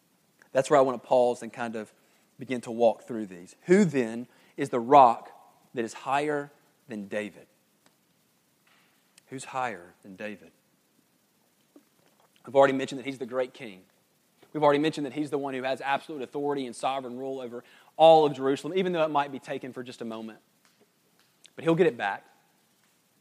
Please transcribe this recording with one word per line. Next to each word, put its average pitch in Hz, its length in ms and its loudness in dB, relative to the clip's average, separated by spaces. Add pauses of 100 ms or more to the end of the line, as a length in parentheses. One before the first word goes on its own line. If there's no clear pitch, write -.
(500)
That's 135 200 -2
where 147 100 6
I - 20 6
want 127 180 0
to - 60 -20
pause 123 340 2
and 113 120 -14
kind 117 240 -10
of 107 160 -12 (440)
begin 127 260 -8
to 123 100 -10
walk 113 340 2
through 110 200 -8
these. 90 280 -20 (120)
Who 196 180 6
then 123 420 -2 (300)
is 143 140 -6
the 123 100 -2
rock 120 500 6 (420)
that 120 120 -4
is 107 100 -10
higher 143 560 -4 (380)
than 104 180 -10
David? 104 400 -10 (1800)
Who's 131 160 -14
higher 101 460 -8 (120)
than 98 100 -18
David? 101 380 -14 (1900)
I've 117 80 -12
already 139 200 6
mentioned 135 260 -6
that 117 60 -14
he's 135 120 -10
the 127 80 -10
great 127 280 -6
king. 101 260 -16 (720)
We've 151 100 -2
already 147 160 6
mentioned 151 260 -2
that 127 100 -10
he's 147 160 -6
the 147 60 -2
one 139 160 -6
who 131 120 -6
has 131 160 -4
absolute 139 420 -6
authority 143 420 -6
and 117 120 -12
sovereign 135 420 -6
rule 131 220 -8
over 120 240 -12 (320)
all 160 280 10
of 147 100 2
Jerusalem, 135 420 -2
even 185 160 0
though 165 100 0
it 156 80 0
might 143 220 -2
be 127 80 -12
taken 135 320 -10
for 127 100 -12
just 123 180 -16
a 120 40 -10
moment. 110 340 -12 (1160)
But 131 80 -14
he'll 165 100 2
get 165 140 4
it 123 80 0
back. 104 280 -4 (960)